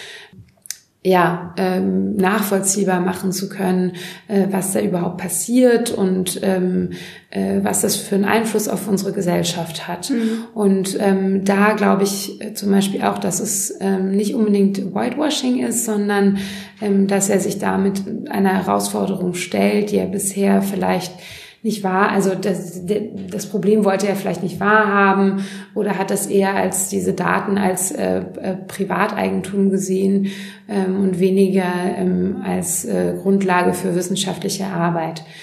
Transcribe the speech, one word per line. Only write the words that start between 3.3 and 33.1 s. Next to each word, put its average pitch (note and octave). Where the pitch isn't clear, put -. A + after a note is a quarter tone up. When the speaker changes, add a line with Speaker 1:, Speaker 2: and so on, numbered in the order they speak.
Speaker 1:
zu F#3
können, F#3
äh, G3
was G3
da -
überhaupt F3
passiert A#3+
und, F#3
ähm, F#3
äh, G3
was G3
das G3+
für -
einen G3
Einfluss G#3+
auf -
unsere G3
Gesellschaft F3
hat. F3+
Speaker 2:
Mhm. A3+
Speaker 1:
Und, F#3+
ähm, F#3+
da G3+
glaube G3
ich, -
äh, G#3+
zum G3+
Beispiel G3
auch, G3+
dass F#3
es, -
ähm, F#3+
nicht G#3
unbedingt G3
Whitewashing B3
ist, A#3
sondern, G3+
ähm, G3
dass G3
er G3+
sich -
damit G3
einer F#2+
Herausforderung G2
stellt, G#2
die G2
er F#3
bisher G3
vielleicht F#3
nicht -
wahr, F#3+
also F#3+
das, F#3
das -
Problem G#3
wollte G3
er G3+
vielleicht F#3+
nicht -
wahrhaben G3
oder G3+
hat G3
das G3
eher G3
als F#3
diese F#3+
Daten G2
als, G2+
äh, -
äh, F#3+
Privateigentum G3
gesehen, G3
ähm, G3
und F#3+
weniger, F#3+
ähm, F#3
als, F#3
äh, F3